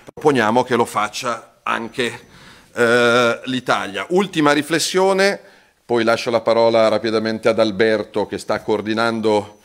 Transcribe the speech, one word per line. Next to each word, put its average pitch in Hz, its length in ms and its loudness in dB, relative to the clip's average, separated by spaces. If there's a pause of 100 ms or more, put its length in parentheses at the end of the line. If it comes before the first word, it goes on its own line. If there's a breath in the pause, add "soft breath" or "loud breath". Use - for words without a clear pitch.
(140)
proponiamo 123 500 2
che 123 120 -2
lo 117 100 2
faccia 110 800 -6
anche, 113 560 -6 (560 loud breath)
eh, 117 720 2
l'Italia. 101 640 -4
Ultima 175 420 0
riflessione, 185 880 0 (440 soft breath)
poi 120 200 0
lascio 117 260 0
la 113 120 0
parola 113 460 4
rapidamente 110 640 -2
ad 113 100 2
Alberto, 107 680 0
che 98 100 -8
sta 104 240 -6
coordinando 107 1040 -2